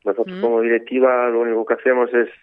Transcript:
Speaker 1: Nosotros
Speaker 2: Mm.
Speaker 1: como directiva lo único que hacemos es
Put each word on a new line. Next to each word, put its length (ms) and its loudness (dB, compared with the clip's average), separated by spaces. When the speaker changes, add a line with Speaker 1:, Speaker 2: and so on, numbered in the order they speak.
Speaker 1:
Nosotros 320 -4
Speaker 2:
Mm. 40 -12
Speaker 1:
como 200 0
directiva 680 2
lo 140 0
único 240 -2
que 80 -2
hacemos 400 0
es 160 2